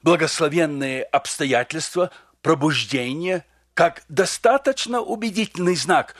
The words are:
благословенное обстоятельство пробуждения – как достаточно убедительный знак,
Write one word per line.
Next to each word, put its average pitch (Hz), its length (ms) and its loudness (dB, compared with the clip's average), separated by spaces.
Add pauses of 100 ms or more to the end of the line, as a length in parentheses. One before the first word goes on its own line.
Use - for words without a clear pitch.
благословенное 151 1000 0
обстоятельство 143 1040 -2 (320)
пробуждения – 151 1000 0 (300)
как - 340 0
достаточно 233 920 0
убедительный 196 760 -2
знак, 143 420 0